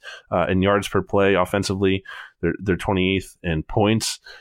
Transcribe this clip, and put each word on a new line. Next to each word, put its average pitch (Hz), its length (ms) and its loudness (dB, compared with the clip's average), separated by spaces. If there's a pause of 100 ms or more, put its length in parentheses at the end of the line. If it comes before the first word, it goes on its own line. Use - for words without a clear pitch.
(300)
uh, 90 200 2
in 95 120 2
yards 101 260 2
per 98 140 0
play 98 320 2
offensively. 95 720 0 (380)
They're, 85 180 0
they're 95 160 0
twenty-eighth 95 640 -2
in 80 200 -2
points. 107 580 0 (200)